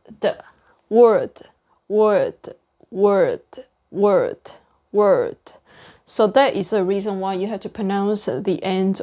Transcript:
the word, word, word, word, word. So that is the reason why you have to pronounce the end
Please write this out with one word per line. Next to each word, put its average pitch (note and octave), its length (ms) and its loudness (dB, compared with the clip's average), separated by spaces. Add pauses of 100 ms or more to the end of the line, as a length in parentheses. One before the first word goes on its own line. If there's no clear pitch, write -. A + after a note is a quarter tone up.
(200)
the - 220 -4 (460)
word, G#3+ 520 4 (480)
word, G#3 460 0 (560)
word, F#3+ 500 0 (500)
word, G3+ 600 0 (420)
word. F#3+ 460 2 (680)
So - 220 0
that C4 280 2
is F#3+ 160 -4
the G#3 140 0
reason G3 360 -4
why F#3+ 140 -6
you F#3 120 -6
have G#3+ 140 -8
to - 80 -12
pronounce G3+ 580 -4
the F3 360 -4
end F#3+ 400 -2